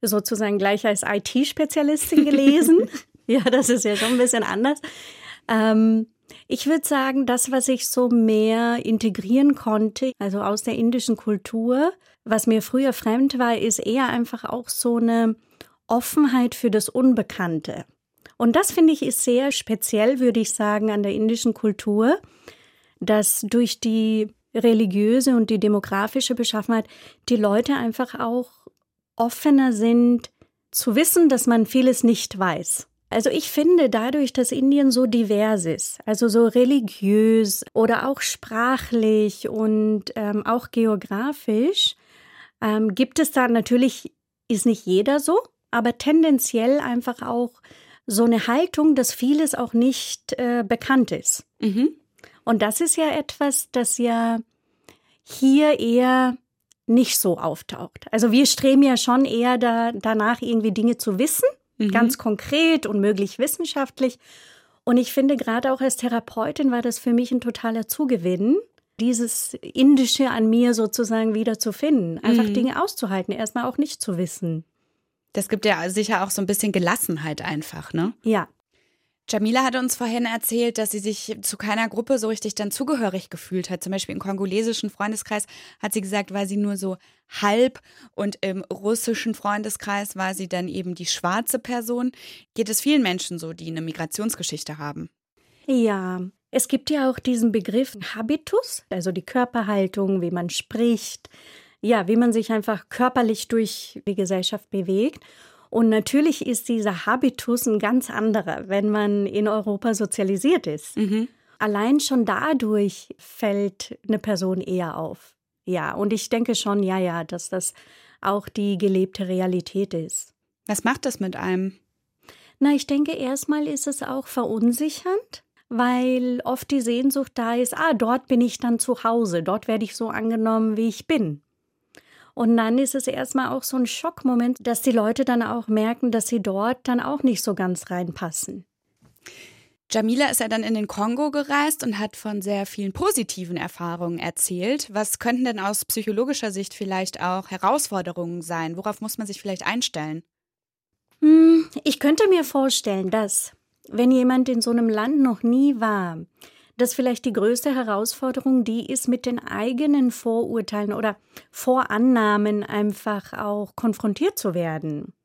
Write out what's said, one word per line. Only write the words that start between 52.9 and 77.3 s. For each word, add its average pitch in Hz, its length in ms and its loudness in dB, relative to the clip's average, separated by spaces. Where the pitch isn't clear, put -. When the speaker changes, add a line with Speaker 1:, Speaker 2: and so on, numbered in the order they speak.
Speaker 1:
ja 320 160 0
etwas, - 600 -4
das - 260 -2
ja 233 420 0
hier 285 560 4
eher 254 580 2
nicht 233 320 4
so 180 180 0
auftaucht. - 760 -10
Also 226 200 2
wir 262 140 6
streben 269 360 6
ja 262 160 6
schon 254 280 2
eher 247 320 0
da-, 233 360 0
danach, 220 480 0
irgendwie 226 300 0
Dinge 226 260 0
zu 190 220 -2
wissen, 302 260 0
Speaker 2:
Mhm. 214 140 0
Speaker 1:
ganz 233 260 2
konkret 294 680 0
und 208 140 -2
möglich 202 400 0
wissenschaftlich. 269 800 -2
Und 240 140 4
ich 247 160 0
finde, 269 240 2
gerade 240 340 -2
auch 262 100 -2
als 262 160 0
Therapeutin 233 720 -2
war 240 100 -2
das 233 180 -4
für 240 140 0
mich 240 180 0
ein 247 100 -2
totaler 226 460 -4
Zugewinn, 214 680 0
dieses 233 640 -2
Indische 262 680 4
an 220 200 2
mir 240 240 4
sozusagen 220 600 0
wieder 220 220 -2
zu 220 140 -4
finden. 202 460 0
Einfach 233 320 4
Speaker 2:
Mhm. 202 40 -2
Speaker 1:
Dinge 247 300 0
auszuhalten, 196 500 -4
erstmal 240 320 -6
auch 247 120 -6
nicht 294 240 -4
zu 185 160 -4
wissen. 165 480 -4
Speaker 2:
Das 196 160 -6
gibt 208 160 -4
ja 180 260 0
sicher 202 340 -2
auch 196 80 -6
so 202 100 -4
ein 185 60 -4
bisschen 202 240 0
Gelassenheit 170 720 -2